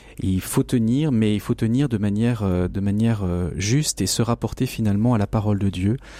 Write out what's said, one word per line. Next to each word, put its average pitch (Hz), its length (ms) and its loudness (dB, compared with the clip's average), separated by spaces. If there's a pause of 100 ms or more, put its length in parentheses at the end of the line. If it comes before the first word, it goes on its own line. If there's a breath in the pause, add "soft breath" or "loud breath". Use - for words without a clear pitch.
(200 loud breath)
Il 92 200 0
faut - 240 -2
tenir, 127 480 0
mais 110 200 2
il 104 60 0
faut 120 160 -2
tenir 123 340 0
de 120 80 0
manière, 107 460 0
euh, 90 240 2
de 92 140 -4
manière, 104 420 2
euh, 87 320 0
juste 113 460 0
et 95 80 0
se - 120 -2
rapporter 117 460 -2
finalement 110 480 0
à 110 40 2
la 101 100 0
parole 104 320 0
de 98 100 2
Dieu. 98 260 0 (220 loud breath)